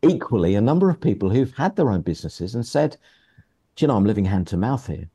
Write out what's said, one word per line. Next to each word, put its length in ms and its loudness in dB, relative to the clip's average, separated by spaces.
equally 540 2
a 40 2
number 300 4
of 100 -2
people 300 0
who've 260 0
had 200 -2
their 140 2
own 100 0
businesses 560 -6
and 100 -4
said, 300 -2
"Do 80 0
you 20 2
know, 100 2
I'm 80 4
living 200 2
hand 240 -2
to 80 -6
mouth 320 -4
here. 260 -10